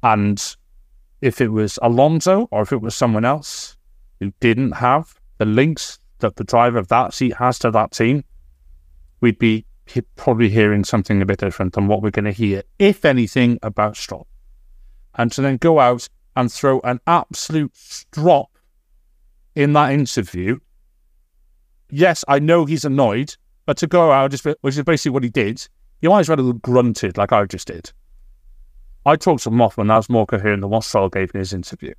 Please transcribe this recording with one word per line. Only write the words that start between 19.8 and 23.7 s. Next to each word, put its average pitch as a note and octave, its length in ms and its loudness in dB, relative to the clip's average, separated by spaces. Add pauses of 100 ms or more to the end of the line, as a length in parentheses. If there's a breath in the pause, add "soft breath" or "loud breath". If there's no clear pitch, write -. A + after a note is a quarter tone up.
interview, A#2+ 680 -4 (1300)
yes, D#3+ 360 2
I C#3+ 120 4
know D#3+ 260 4
he's D3 220 -4
annoyed, C3+ 500 0 (300)
but D3 100 -2